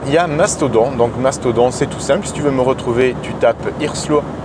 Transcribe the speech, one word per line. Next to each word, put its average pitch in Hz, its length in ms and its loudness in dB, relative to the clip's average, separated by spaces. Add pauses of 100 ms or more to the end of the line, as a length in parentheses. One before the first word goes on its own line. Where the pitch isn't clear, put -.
il 139 80 -2
y 156 40 6
a 175 100 2
Mastodon. 143 640 2
Donc 120 280 2
Mastodon, 127 520 2
c'est 135 160 -2
tout - 120 -8
simple. 170 280 0
Si - 60 -8
tu 147 80 -6
veux 143 100 2
me 131 100 0
retrouver, 127 640 2
tu - 100 -8
tapes 117 340 0 (140)
Irslo 147 400 -2 (240)